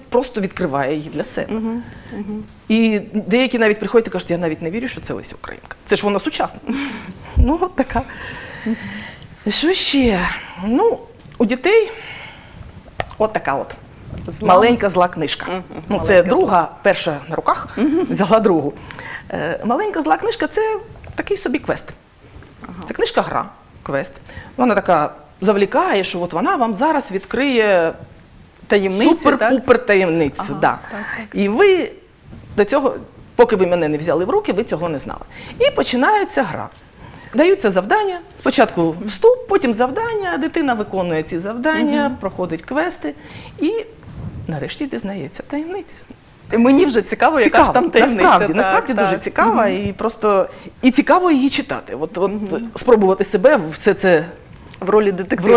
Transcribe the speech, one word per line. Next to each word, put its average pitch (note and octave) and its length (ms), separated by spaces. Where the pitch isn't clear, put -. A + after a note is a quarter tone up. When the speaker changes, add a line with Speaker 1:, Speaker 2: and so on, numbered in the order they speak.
Speaker 1:
просто B3+ 320
відкриває C#3+ 560
її D3+ 180
для D3+ 100
себе. - 300
Speaker 2:
Мгм. A3+ 280
Мгм. G#3 280
Speaker 1:
І A3 320
деякі A#3 460
навіть G#3+ 220
приходять A3 280
і - 20
кажуть: F3+ 200
"Я E3+ 80
навіть D#3+ 240
не E3 80
вірю, A#3 180
що - 120
це - 140
Леся - 260
Українка. - 360
Це G3+ 100
ж - 80
вона G3+ 160
сучасна". - 440
Speaker 2:
<laughs> C4 120
Speaker 1:
Ну, C#4+ 240
от F#4 160
така. B3+ 260
Що D4 260
ще? A#3+ 460
Ну, D4+ 340
у B3+ 60
дітей F4 460
от G#3+ 140
така C#3 220
от B2 200
Speaker 2:
Зла. G#3 220
Speaker 1:
маленька G3+ 420
зла F3+ 180
книжка. D#3+ 420
Speaker 2:
Мгм. F3+ 120
Speaker 1:
Ну, G#3 100
це E3 60
Speaker 2:
Маленька F3+ 240
зла. A#3 80
Speaker 1:
друга, G3+ 320
перша E3+ 460
на D#3+ 80
руках, - 400
Speaker 2:
Мгм. D4+ 340
Speaker 1:
взяла G3 300
другу. E3 320
Е, - 340
маленька E4 380
зла D4+ 140
книжка — G4+ 320
це A4 280
такий G4 220
собі C#4 220
квест. - 340
Speaker 2:
Ага. - 100
Speaker 1:
Це E4 60
книжка-гра, - 500
квест. C#3 300
Вона B3 180
така F3 380
завлікає, G3+ 640
що F3+ 160
от F3 120
вона C#4+ 240
вам A3+ 180
зараз C#4 360
відкриє G#3 840
Speaker 2:
Таємницю, G3+ 480
Speaker 1:
супер-пупер B3 360
Speaker 2:
так? A#3+ 200
Speaker 1:
таємницю, E3 640
Speaker 2:
Ага, C#3+ 100
Speaker 1:
да. - 180
Speaker 2:
так, G#3 100
так. A3 160
Speaker 1:
І G3 160
ви F4 420
до G#3 80
цього, C4+ 300
поки A#3 200
ви F#3 100
мене F3 220
не D3+ 100
взяли E3 260
в G#3+ 60
руки, G4+ 220
ви G3+ 120
цього E3+ 240
не D3+ 100
знали. - 220
І C5 120
починається E4 720
гра. C#3 260
Даються D#4+ 360
завдання, F4 500
спочатку F3+ 560
вступ, B4 420
потім C#4 260
завдання, F4+ 640
дитина D4+ 360
виконує F#3 480
ці E3 160
завдання, C#4+ 720
Speaker 2:
Мгм. B3+ 120
Speaker 1:
проходить F3 420
квести D4+ 520
і... G#4 260
Нарешті D#3+ 400
дізнається G3 560
таємницю. E4 600
Speaker 2:
І A3 60
мені C4+ 280
вже A#3 160
цікаво, C#4 380
яка D4+ 220
ж - 60
Speaker 1:
Цікаво, - 160
Speaker 2:
там E4 60
таємниця. A#3+ 320
Speaker 1:
насправді, C#4 240
Speaker 2:
Так, F#3+ 100
Speaker 1:
насправді A3+ 380
Speaker 2:
так. G3+ 120
Speaker 1:
дуже F#3+ 120
цікава, A3 480
Speaker 2:
Мгм. G3 220
Speaker 1:
і G3 40
просто, G#3 560
і B3+ 80
цікаво E4+ 400
її C4+ 200
читати. C3 500
От, D#3+ 180
от G3 140
Speaker 2:
Мгм. G3+ 440
Speaker 1:
спробувати G3 480
себе A#3 320
в D#3+ 140
все F#3+ 240
це F3 300
Speaker 2:
В F#3+ 100
ролі G#3 220
детектива F3+ 380
Speaker 1:
в - 60